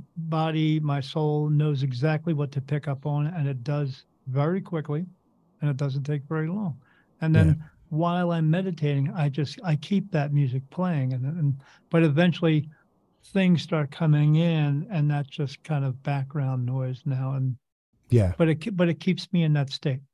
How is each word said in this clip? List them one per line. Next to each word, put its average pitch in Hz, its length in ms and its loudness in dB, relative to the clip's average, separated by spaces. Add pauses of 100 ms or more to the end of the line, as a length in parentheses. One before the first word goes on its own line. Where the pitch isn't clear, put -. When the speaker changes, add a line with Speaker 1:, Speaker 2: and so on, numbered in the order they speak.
(160)
Speaker 1:
body, 156 640 0
my 143 200 0
soul 151 480 0
knows 151 340 2
exactly 156 520 0
what 143 180 -2
to 139 80 -4
pick 143 280 -4
up 139 180 -6
on, 147 200 0
and 156 220 -2
it 127 160 -6
does 147 400 -4 (220)
very 143 340 0
quickly, 160 460 -4 (540)
and 147 100 0
it 139 60 -2
doesn't 139 280 -4
take 147 240 -4
very 160 200 -4
long. 180 280 -4 (440)
And 160 140 2
then 160 140 8
Speaker 2:
Yeah. 151 60 6 (340)
Speaker 1:
while 170 440 0
I'm 160 180 2
meditating, 156 640 0
I 151 140 0
just, 135 360 -4
I 160 120 2
keep 202 360 -2
that 147 200 0
music 135 380 0
playing, 156 440 -2
and, 127 100 -4
and, 143 320 -2 (340)
but 165 120 4
eventually 160 680 4 (560)
things 180 380 2
start 151 280 -2
coming 151 460 4
in, 160 540 2
and 147 200 0
that's 143 180 -2
just 139 340 -6
kind 143 220 -2
of 135 180 -4
background 135 640 -2
noise 127 400 -4
now. 131 280 -4
And 131 220 -2 (540)
Speaker 2:
Yeah. 101 260 4
Speaker 1:
but 165 120 2
it 156 80 2
ke-, 196 200 -6
but 175 120 2
it 165 120 -2
keeps - 320 -2
me 175 100 2
in 156 120 2
that 139 160 0
state. 135 300 -4 (140)